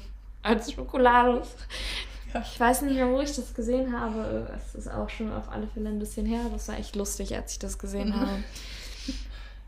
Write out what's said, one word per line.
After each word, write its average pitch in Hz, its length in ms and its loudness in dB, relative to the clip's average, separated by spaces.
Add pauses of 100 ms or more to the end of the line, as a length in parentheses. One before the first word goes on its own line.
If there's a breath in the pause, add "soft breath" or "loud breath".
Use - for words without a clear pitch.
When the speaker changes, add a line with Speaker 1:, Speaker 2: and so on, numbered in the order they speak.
(420)
Speaker 1:
als 220 300 4
Schokolade. 247 720 6 (880 loud breath)
Speaker 2:
Ja. 240 80 0
Speaker 1:
Ich - 180 -8
weiß 247 240 6
nicht 277 120 2
mehr, 254 160 4
wo 262 100 4
ich 294 140 0
das - 200 -6
gesehen 254 380 2
habe. 220 640 -2
Es - 200 -8
ist 220 140 -8
auch 214 200 -2
schon 220 220 -4
auf 214 180 -6
alle 214 160 -4
Fälle 214 240 -4
ein 214 80 -2
bisschen 214 260 -2
her, 226 220 2
aber 220 100 -4
es - 120 -6
war 208 100 -4
echt - 180 -6
lustig, 202 400 -2
als - 160 -6
ich - 60 -6
das 196 200 -6
gesehen 202 320 -2
Speaker 2:
Mhm. 220 100 0
Speaker 1:
habe. 196 100 2 (1400 loud breath)